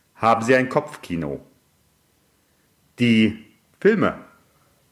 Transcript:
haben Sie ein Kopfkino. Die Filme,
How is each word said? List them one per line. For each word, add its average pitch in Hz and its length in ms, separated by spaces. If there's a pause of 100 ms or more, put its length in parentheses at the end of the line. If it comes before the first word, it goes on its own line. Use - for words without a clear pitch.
(160)
haben 113 280
Sie 127 120
ein 127 140
Kopfkino. 82 760 (1600)
Die 110 440 (360)
Filme, 156 400 (720)